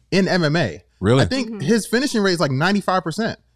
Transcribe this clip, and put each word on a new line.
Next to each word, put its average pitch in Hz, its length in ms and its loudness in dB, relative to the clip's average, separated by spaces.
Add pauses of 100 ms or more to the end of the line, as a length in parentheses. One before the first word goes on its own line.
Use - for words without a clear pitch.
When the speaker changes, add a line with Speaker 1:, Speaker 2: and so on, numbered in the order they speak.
(120)
Speaker 1:
in 180 160 2
M 175 160 2
M 147 120 2
A. 123 260 -2 (180)
Speaker 2:
Really? 123 220 4
Speaker 1:
I - 40 2
think 247 240 -2
Speaker 3:
Mm-hmm. 214 100 -10
Speaker 1:
his 208 260 0
finishing 240 360 0
rate 196 120 2
is, 170 60 -4
like, 151 120 0
ninety-five 185 500 0
percent. 180 360 -6 (180)